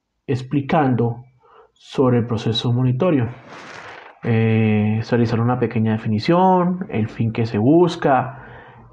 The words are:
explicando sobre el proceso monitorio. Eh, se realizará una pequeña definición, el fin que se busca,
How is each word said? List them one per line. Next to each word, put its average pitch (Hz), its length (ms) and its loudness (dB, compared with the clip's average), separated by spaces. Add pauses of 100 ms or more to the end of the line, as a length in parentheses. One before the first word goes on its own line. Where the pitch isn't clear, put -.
(260)
explicando 131 920 0 (560)
sobre 123 460 0
el 113 80 -2
proceso 117 440 -2
monitorio. 127 560 0 (960)
Eh, 110 800 2
se 120 160 -2
realizará 113 240 0
una 123 180 0
pequeña 110 320 0
definición, 175 1000 2
el 107 200 -2
fin 113 240 -2
que 117 120 0
se 101 120 -4
busca, 147 1400 0